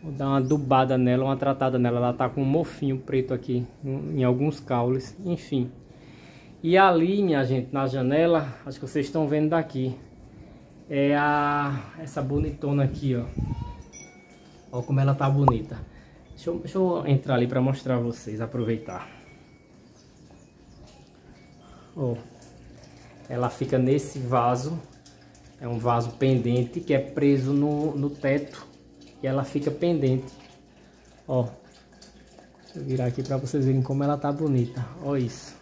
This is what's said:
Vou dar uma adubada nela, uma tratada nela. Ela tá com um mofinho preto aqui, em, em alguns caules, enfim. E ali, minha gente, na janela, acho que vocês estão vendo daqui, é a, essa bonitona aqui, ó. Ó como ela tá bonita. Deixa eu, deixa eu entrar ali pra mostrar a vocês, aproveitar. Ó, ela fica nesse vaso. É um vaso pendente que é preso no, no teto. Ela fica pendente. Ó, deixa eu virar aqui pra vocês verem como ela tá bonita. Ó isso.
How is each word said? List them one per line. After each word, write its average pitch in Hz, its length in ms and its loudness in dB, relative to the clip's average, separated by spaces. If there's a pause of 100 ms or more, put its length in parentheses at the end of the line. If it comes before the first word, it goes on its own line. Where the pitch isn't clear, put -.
Vou 156 80 -8
dar 139 160 -4
uma 139 100 2
adubada 131 600 4
nela, 127 280 4
uma 135 100 0
tratada 131 440 0
nela. 120 180 2
Ela 123 160 2
tá 123 160 0
com 139 120 -4
um 135 40 2
mofinho 139 540 0
preto 131 340 -2
aqui, 123 320 -2 (180)
em, 143 360 -4
em 127 40 4
alguns 131 360 2
caules, 127 680 -2
enfim. 139 460 -4 (880)
E 170 160 4
ali, 190 460 6
minha 151 200 2
gente, 127 300 -2
na 135 140 0
janela, 143 640 2 (120)
acho 135 140 -12
que 127 80 -10
vocês 143 200 -2
estão 156 200 0
vendo 151 220 2
daqui, 139 460 -2 (960)
é 143 260 2
a, 147 840 0
essa 151 220 -8
bonitona 143 640 0
aqui, 131 320 -2
ó. 120 100 -4 (1500)
Ó 123 120 -6
como 139 160 0
ela 139 160 4
tá 139 140 0
bonita. 123 500 4 (500)
Deixa - 220 -8
eu, 170 80 -4
deixa 147 180 -6
eu 180 300 2
entrar 139 280 4
ali 120 120 4
pra 131 120 0
mostrar 131 360 0
a 123 40 2
vocês, 117 400 -6
aproveitar. 110 680 -4 (2750)
Ó, 123 200 -2 (1120)
ela 123 220 -4
fica 131 300 -2
nesse 139 400 0
vaso. 123 600 0 (800)
É 123 80 -10
um 117 120 -4
vaso 117 320 0
pendente 123 680 2
que 156 140 0
é 135 60 4
preso 139 520 2
no, 147 440 0
no 143 160 -2
teto. 143 540 -2 (640)
Ela 131 160 0
fica 143 260 -2
pendente. 139 600 0 (960)
Ó, 127 200 0 (1160)
deixa - 160 -16
eu 143 40 -10
virar 127 240 -2
aqui 123 140 -4
pra 135 140 -4
vocês 131 300 -2
verem 135 160 4
como 135 200 -2
ela 143 160 2
tá 143 140 -2
bonita. 131 560 0 (160)
Ó 139 140 -2
isso. - 440 -6